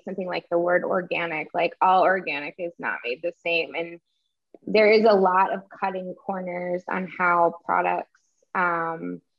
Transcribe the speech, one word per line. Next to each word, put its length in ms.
something 220
like 220
the 80
word 280
organic, 680
like, 280
all 220
organic 540
is 220
not 240
made 180
the 120
same. 300
And 240
there 240
is 140
a 100
lot 400
of 100
cutting 340
corners 760
on 280
how 380
products, 440
um, 680